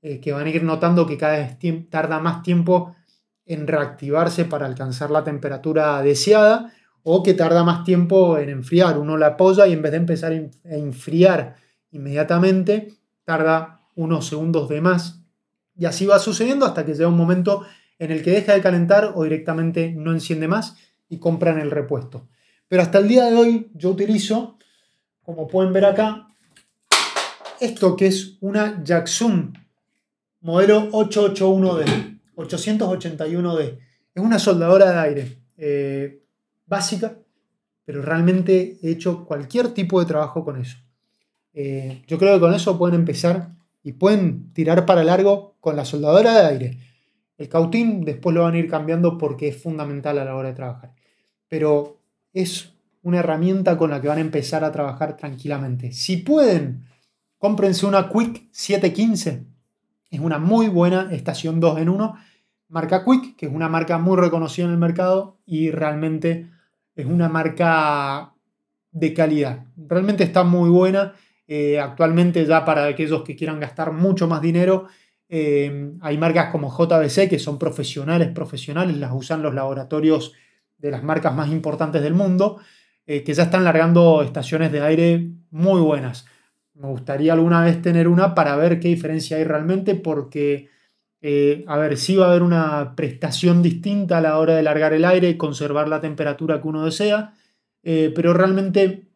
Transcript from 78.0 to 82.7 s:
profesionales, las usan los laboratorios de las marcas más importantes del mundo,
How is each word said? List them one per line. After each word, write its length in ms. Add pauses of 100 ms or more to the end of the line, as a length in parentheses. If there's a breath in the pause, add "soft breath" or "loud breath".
profesionales, 680
las 140
usan 300
los 140
laboratorios 800 (440 soft breath)
de 140
las 120
marcas 320
más 140
importantes 520
del 120
mundo, 440 (480 loud breath)